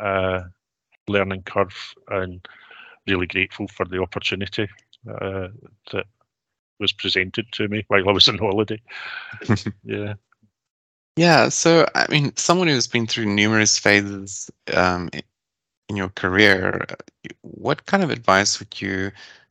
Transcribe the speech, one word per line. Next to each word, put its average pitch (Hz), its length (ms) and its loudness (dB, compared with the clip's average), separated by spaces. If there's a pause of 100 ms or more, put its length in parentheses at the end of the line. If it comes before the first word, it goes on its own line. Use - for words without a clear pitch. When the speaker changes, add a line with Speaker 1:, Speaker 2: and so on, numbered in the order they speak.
Speaker 1:
uh, 92 420 -2 (640)
learning 98 360 -2
curve, - 520 -4 (140)
and 92 380 -6 (600)
really 90 200 0
grateful 95 420 -4
for - 160 -6
the 90 160 -4
opportunity, 98 680 -4 (400)
uh, 95 400 -8 (440)
that 98 140 -6 (720)
was 101 120 -2
presented 95 600 -2
to 107 160 -4
me 104 200 -6
while 98 200 4
I 104 40 4
was 95 160 6
on 107 100 -2
holiday. 107 420 0 (600)
Speaker 2:
<laughs> - 440 -2
Speaker 1:
Yeah. 104 300 -6 (1040)
Speaker 2:
Yeah, 156 340 6
so, 165 440 4
I - 160 2
mean, 143 260 0
someone 180 300 2
who's 131 220 0
been 117 180 -2
through 110 200 -4
numerous 107 520 2
phases, 101 720 0 (240)
um, 90 380 2
i-, 73 100 -10 (680)
in 104 80 -6
your 95 120 -2
career, 95 800 2 (560)
what 113 440 -6
kind 190 160 0
of 151 80 -2
advice 101 480 2
would - 220 -16
you 98 320 -4 (380)